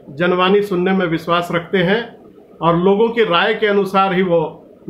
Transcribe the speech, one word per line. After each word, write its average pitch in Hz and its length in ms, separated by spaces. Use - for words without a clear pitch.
जनवानी 180 520
सुनने 190 300
में 185 140
विश्वास 170 460
रखते 170 260
हैं 196 380
और 170 140
लोगों 202 320
की 226 160
राय 185 300
के 214 120
अनुसार 196 460
ही 180 100
वो 170 400